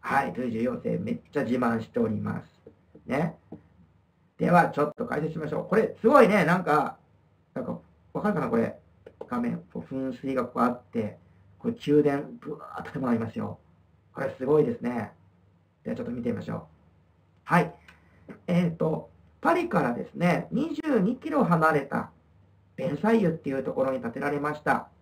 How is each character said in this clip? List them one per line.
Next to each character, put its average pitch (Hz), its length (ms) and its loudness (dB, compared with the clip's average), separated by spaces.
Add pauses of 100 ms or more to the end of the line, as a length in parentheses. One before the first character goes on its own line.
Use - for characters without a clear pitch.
は - 260 0
い、 - 80 -6
ル 123 140 -4
イ 110 40 -6
十 113 100 -2
四 127 200 -2
世 87 160 -2
め 107 140 -4
っ - 80 -6 (120)
ち 147 60 -2
ゃ 131 60 -2
自 117 120 0
慢 117 240 0
し - 80 -10
て - 100 -4
お 113 100 2
り 104 120 -2
ま 104 220 -6
す。 - 60 -20 (580)
ね。 156 300 -2 (1000)
で 170 140 2
は、 170 180 6
ち 151 120 -4
ょ 147 40 4
っ 147 100 -6
と - 120 -6
解 147 160 -4
説 151 100 -4
し 160 60 -8
ま 151 100 -6
し - 60 -6
ょ - 80 -4
う。 - 40 -8
こ 196 100 2
れ、 - 240 2
す 214 60 4
ご 269 160 10
い 202 60 8
ね、 196 160 4
な 170 140 2
ん 180 60 -4
か、 151 340 0 (560)
な - 80 -6
ん - 20 -6
か、 - 160 -8 (320)
わ - 100 -4
か 208 60 2
る 208 60 2
か 160 60 0
な、 127 80 -2
こ 113 80 2
れ。 - 220 0 (480)
画 120 140 -4
面、 120 220 -4 (100)
こ - 180 -10
う、 139 40 -10
噴 131 180 -4
水 135 220 -6
が 127 100 0
こ - 160 -6
う - 20 4
あ 120 60 4
っ 120 120 -4
て、 - 380 -6 (400)
こ - 100 -4
れ、 117 60 -2 (100)
宮 147 180 6
殿、 143 260 0 (100)
ぶ - 180 -10
わ - 220 -14
ー - 40 -10
っ - 20 -10
と - 80 -14
建 - 80 -6
物 - 100 0
あ 117 40 4
り - 40 0
ま 110 120 -4
す - 80 -8
よ。 104 200 -6 (560)
こ - 60 -8
れ、 - 180 -4
す 131 80 -4
ご 151 140 6
い 143 40 8
で 120 120 -2
す - 40 -14
ね。 120 320 -4 (720)
で - 80 -8
は、 120 60 -4
ち - 40 -8
ょ - 40 -6
っ - 20 -8
と 120 60 -6
見 120 100 -8
て 120 80 -2
み 104 60 -2
ま - 60 -8
し - 80 -8
ょ 110 60 -4
う。 - 40 -8 (800)
は 170 180 4
い。 165 140 -2 (720)
え 180 200 4
ー - 100 -2
と、 156 340 -2 (300)
パ 330 140 4
リ 349 140 0
か 165 140 2
ら 120 120 0
で - 140 -8
す - 60 -20
ね、 175 380 2
二 294 220 -2
十 302 260 0
二 220 160 2
キ 311 140 -10
ロ 294 120 2
離 160 300 4
れ 147 80 2
た 117 300 -6 (640)
ベ - 140 -4
ル 147 80 -4
サ 214 160 2
イ 220 80 4
ユ 170 80 2
っ - 20 -2
て 160 160 -8
い 135 60 -2
う 135 100 -4
と 139 80 -4
こ 131 120 2
ろ 131 80 0
に 131 80 -4
建 117 120 -6
て 139 80 -8
ら 143 100 0
れ 147 80 -2
ま 147 160 -2
し 147 80 -14
た。 - 260 0 (140)